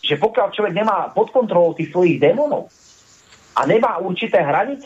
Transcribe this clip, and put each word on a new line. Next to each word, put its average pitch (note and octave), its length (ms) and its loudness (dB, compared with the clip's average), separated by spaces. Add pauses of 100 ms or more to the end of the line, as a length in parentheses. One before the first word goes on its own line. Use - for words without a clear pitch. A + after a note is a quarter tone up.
že D3 120 0
pokiaľ G3+ 360 0
človek G#3 240 -4
nemá G3+ 360 -2
pod A3 200 0
kontrolou F3 400 2
tých D#3+ 160 -6
svojich E3+ 320 2
démonov A#3 480 0 (880)
a B2+ 80 2
nemá A3 320 2
určité F#3 480 0
hranice G#3 400 -2